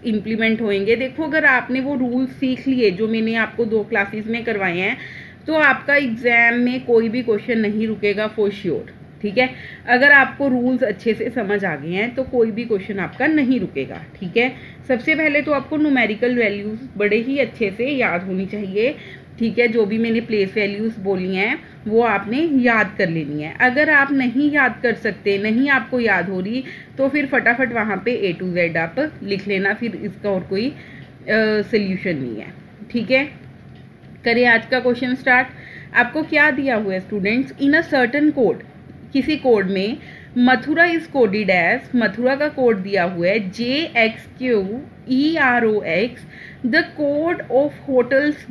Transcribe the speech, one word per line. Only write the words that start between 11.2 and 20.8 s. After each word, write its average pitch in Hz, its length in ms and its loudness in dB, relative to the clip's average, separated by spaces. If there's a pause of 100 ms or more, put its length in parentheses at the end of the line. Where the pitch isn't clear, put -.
समझ 202 340 -2
आ 165 120 -2
गए 151 160 -8
हैं, 226 220 -2
तो 269 100 -2
कोई 240 260 2
भी 226 140 -4
question 202 340 -4
आपका 185 280 -2
नहीं 269 340 4
रुकेगा, - 440 -6 (160)
ठीक 180 160 -6
है। 254 160 2 (360)
सबसे 269 260 0
पहले 302 280 2
तो 302 100 -2
आपको 285 240 -2
numerical 247 640 2
values 208 400 -2 (180)
बड़े 208 220 2
ही 269 200 -2
अच्छे 226 320 -2
से 240 200 -2
याद 190 320 0
होनी 190 240 -4
चाहिए, 208 480 -2 (440)
ठीक 226 200 0
है। 240 100 4
जो 220 180 2
भी 220 120 -2
मैंने 226 220 0
place 208 340 -2
values 214 440 -2